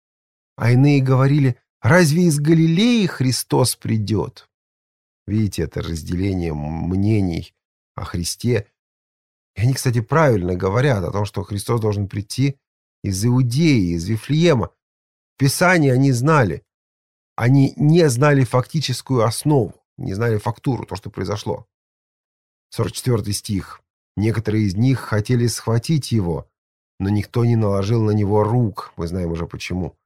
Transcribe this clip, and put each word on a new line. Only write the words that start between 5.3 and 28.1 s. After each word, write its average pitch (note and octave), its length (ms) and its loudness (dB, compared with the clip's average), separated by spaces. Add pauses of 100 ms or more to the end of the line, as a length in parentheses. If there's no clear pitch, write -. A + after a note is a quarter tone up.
это - 200 -6
разделение E2+ 720 -4
мнений E2+ 1000 -2 (420)
о - 80 -12
Христе. A2 640 -4 (880)
И G2 60 -2
они, C3 120 2
кстати, A#2+ 260 -2
правильно A2 560 0
говорят G2+ 480 0
о - 80 -6
том, G2+ 120 -2
что G2+ 200 -8
Христос G#2+ 360 -4
должен G2+ 280 -2
прийти B2+ 500 -4 (440)
из G2 220 -4
Иудеи, B2 680 2
из E2 140 -4
Вифлеема. C#3 640 0 (680)
Писание D3 540 2
они C3+ 200 4
знали. B2 520 2 (720)
Они C3+ 400 4
не D#3 320 4
знали C#3 340 4
фактическую B2+ 840 -2
основу, A#2 560 0 (160)
не F2 180 -8
знали A2 240 -2
фактуру, A2+ 480 -6
то, E2+ 100 -10
что - 120 -12
произошло. G2+ 600 -8 (1000)
Сорок A2 200 -4
четвёртый G#2+ 420 -2
стих. - 480 -6 (360)
"Некоторые G#2+ 480 -2
из F#2+ 100 -2
них B2 240 2
хотели A#2+ 480 -2
схватить A#2 640 -2
его, E2+ 400 -4 (480)
но G2 100 -2
никто G#2 360 -2
не A#2+ 100 2
наложил G#2+ 480 0
на G#2+ 80 0